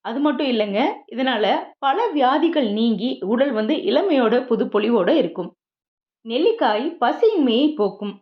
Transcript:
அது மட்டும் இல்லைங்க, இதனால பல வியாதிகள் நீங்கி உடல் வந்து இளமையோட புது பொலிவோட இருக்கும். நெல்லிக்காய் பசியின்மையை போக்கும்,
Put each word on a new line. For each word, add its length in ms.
அது 160
மட்டும் 300
இல்லைங்க, 300
இதனால 360
பல 200
வியாதிகள் 600
நீங்கி 380
உடல் 280
வந்து 300
இளமையோட 520
புது 200
பொலிவோட 480
இருக்கும். 360
நெல்லிக்காய் 600
பசியின்மையை 720
போக்கும், 500